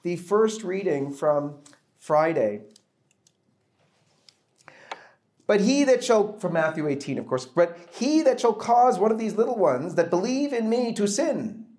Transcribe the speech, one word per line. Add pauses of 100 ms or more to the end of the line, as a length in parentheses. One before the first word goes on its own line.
the
first
reading
from (360)
Friday. (2750)
"But
he
that
shall,"
from
Matthew
eighteen,
of
course,
"but (140)
he
that
shall
cause
one
of
these
little
ones
that
believe
in
me
to
sin (140)